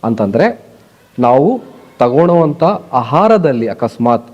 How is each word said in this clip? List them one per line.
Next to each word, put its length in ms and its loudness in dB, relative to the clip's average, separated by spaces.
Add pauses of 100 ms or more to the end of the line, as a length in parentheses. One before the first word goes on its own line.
ಅಂತಂದ್ರೆ, 560 -2 (600)
ನಾವು 420 2 (380)
ತಗೊಳ್ಳುವಂಥ 640 2 (300)
ಆಹಾರದಲ್ಲಿ 760 0
ಅಕಸ್ಮಾತ್ 680 -4